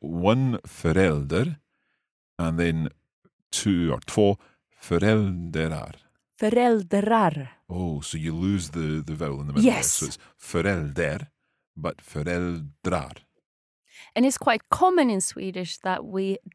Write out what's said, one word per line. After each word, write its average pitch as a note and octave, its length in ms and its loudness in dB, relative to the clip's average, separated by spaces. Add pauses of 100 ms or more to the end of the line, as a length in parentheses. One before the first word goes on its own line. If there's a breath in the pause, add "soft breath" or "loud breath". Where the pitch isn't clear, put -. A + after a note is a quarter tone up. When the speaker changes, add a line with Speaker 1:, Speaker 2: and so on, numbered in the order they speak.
Speaker 1:
one G2+ 600 2
förälder E2 920 2 (800)
and E2 220 -2
then D#2+ 300 0 (600)
two F2 400 2
or A#1+ 80 -2
två G2+ 380 2 (440 soft breath)
föräldrar. E2+ 1120 0 (440)
Speaker 2:
Föräldrar. G#3+ 1080 2 (200)
Speaker 1:
Oh, F2 340 -4
so - 160 -8
you D#2+ 160 -4
lose F2+ 380 0
the, D#2 340 -2
the D#2 80 -8
vowel D2 280 -6
in D2 60 -8
the C#2+ 60 -6
middle A3 100 2
there. B3+ 140 4
Speaker 2:
Yes. - 160 0
Speaker 1:
So - 120 -2
it's - 140 -10 (180 soft breath)
förälder, E2 920 -2 (480)
but D#2+ 260 -8
föräldrar. E2+ 1200 -4 (920 loud breath)
Speaker 2:
And A#3+ 100 4
it's C4+ 120 2
quite A3+ 320 2
common F4 400 4
in F#3+ 120 2
Swedish F#3 580 -6
that F#3 260 -4
we F#3+ 320 -2 (180)